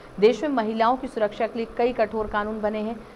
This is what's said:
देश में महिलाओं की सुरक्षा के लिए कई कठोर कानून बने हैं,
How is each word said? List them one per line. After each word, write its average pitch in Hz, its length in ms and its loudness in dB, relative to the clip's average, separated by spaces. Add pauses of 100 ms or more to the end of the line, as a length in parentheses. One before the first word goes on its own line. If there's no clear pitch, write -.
(200)
देश 220 220 6
में 311 60 0
महिलाओं 226 480 2
की 247 120 -10
सुरक्षा 214 380 -2
के 226 120 -8
लिए 226 80 -4 (120)
कई 247 140 2
कठोर 220 380 -2
कानून 214 300 -4
बने 214 180 -2
हैं, 220 380 -8